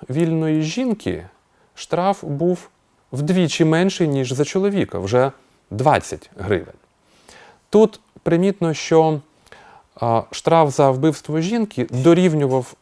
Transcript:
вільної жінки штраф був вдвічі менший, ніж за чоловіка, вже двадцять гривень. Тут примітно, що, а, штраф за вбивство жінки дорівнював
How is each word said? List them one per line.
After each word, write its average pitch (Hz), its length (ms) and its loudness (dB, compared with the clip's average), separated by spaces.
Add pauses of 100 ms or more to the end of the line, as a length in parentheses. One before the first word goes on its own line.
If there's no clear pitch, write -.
(100)
вільної 160 520 0
жінки 156 640 -6 (480)
штраф 185 500 -4
був 165 440 -4 (440)
вдвічі 165 520 0
менший, 165 440 0
ніж 135 240 -2
за 139 120 0
чоловіка, 190 540 -4
вже 123 340 0 (380)
двадцять 113 680 0
гривень. 98 360 -4 (960)
Тут 214 300 4 (220)
примітно, 170 520 0
що, 160 460 2 (800)
а, 113 300 0
штраф 156 460 2
за 139 140 4
вбивство 147 500 -2
жінки 202 500 -4
дорівнював 147 920 2